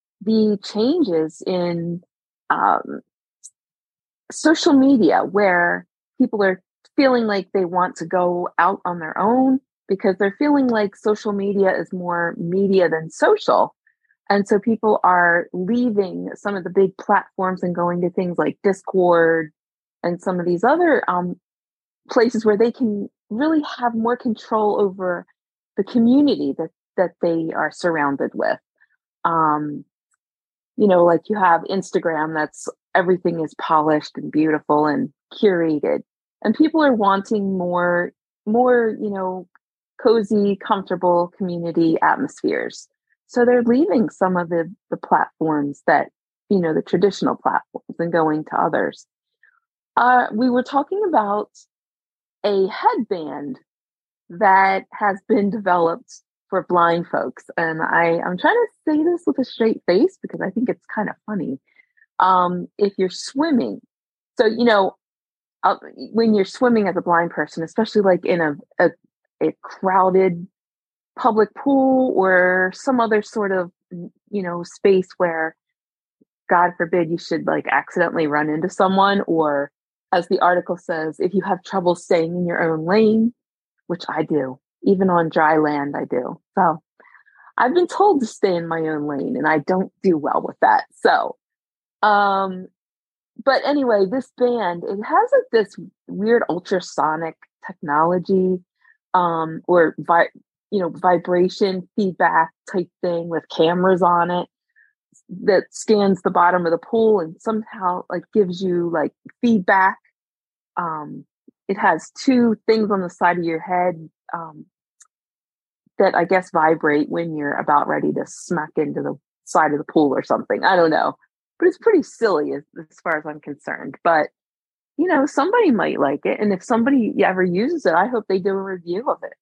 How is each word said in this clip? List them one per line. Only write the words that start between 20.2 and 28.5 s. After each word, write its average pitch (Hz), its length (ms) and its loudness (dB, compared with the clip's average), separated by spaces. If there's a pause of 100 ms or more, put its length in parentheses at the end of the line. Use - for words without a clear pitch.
some 185 180 -4
of 170 60 -4
these 175 180 -2
other, 311 460 2
um, 180 300 -4 (680)
places 226 360 0
where 208 120 2
they 226 140 2
can 208 380 -4 (200)
really 294 320 0 (180)
have 240 160 -2
more 233 220 -2
control 214 600 -2
over 185 460 -2 (520)
the 202 60 0
community 240 720 2
that, 160 120 -8 (280)
that 175 140 0 (100)
they 165 340 -2
are 151 160 -2
surrounded 143 640 -2
with. - 240 -2 (680)